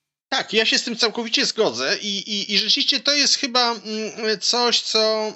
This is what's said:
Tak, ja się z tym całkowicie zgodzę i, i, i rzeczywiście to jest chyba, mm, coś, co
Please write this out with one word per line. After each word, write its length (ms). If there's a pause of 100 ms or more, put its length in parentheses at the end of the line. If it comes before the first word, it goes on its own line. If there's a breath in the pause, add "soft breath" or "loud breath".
(280)
Tak, 240
ja 140
się 120
z 60
tym 120
całkowicie 500
zgodzę 560
i, 40
i, 480
i 40
rzeczywiście 420
to 140
jest 220
chyba, 360
mm, 680
coś, 400
co 560